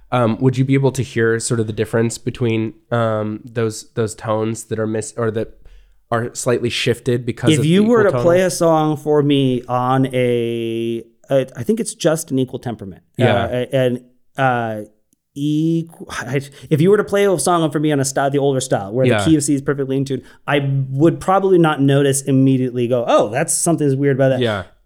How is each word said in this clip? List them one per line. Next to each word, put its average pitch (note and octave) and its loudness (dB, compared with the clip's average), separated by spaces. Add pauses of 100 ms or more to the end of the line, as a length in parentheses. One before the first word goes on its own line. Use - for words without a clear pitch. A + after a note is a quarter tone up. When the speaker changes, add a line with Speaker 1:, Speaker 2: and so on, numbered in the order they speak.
(120)
Speaker 1:
um, A#2 0
would C3 0
you C3 2
be C3+ 0
able C3+ 2
to C3 -4
hear A2+ 0
sort A#2 -2
of G#2+ -2
the A2 -6
difference A2+ -2
between, A2+ -4 (160)
um, A2 -2
those, A2+ -6
those A2 -4
tones A2 -4
that A2 -6
are A2 -2
mis-, A2 -6
or A#2 -2
that A2 -6 (520)
are A#2 -4
slightly A#2+ 0
shifted A#2+ -2
because A#2+ 0
Speaker 2:
If D3 2
Speaker 1:
of C#3+ 0
Speaker 2:
you F3+ 4
Speaker 1:
the A3 2
Speaker 2:
were A#3 4
Speaker 1:
equal C3 0
Speaker 2:
to A#2+ -2
play E3+ 4
Speaker 1:
tonal? F#3 2
Speaker 2:
a - -4
song D#3 2
for D3 2
me C#3 2
on B2+ 0
a, A#2 -2 (260)
a, C3+ 2
I B2 -8
think A3 -6
it's - -6
just D#3+ -2
an C3 0
equal B2+ -4
temperament. G#2 -12 (140)
Speaker 1:
Yeah. A2+ 2
Speaker 2:
Uh, B2 -4
and, B2+ 0 (320)
uh, A#2+ 0 (580)
equ-, D#3+ -2
I, B2 -6 (300)
if D3 4
you F3+ 6
were G#3 6
to G3+ 2
play G3+ 0
a F#3 2
song E3 2
for D#3 -2
me D3+ 0
on C#3 2
a C3 2
style, C#3 -2
the C#3 0
older C3+ 2
style, G#2 -4
where C3 2
Speaker 1:
Yeah. A#2 2
Speaker 2:
the G2+ 0
key D#3 6
of C#3 0
C D3 0
is C#3 -4
perfectly C3+ -4
in C#3 -2
tune, C3+ -6 (240)
I C#3+ 2 (320)
would D#3+ 2
probably F#3+ 2
not D#3 2
notice C#3 4
immediately, B2+ 2
go, A#2+ 0
"Oh, G#3 2
that's, C#3 -2
something's D3 0
weird C#3 0
about C3+ 4
that." B2 0
Speaker 1:
Yeah. G#2+ -2 (220)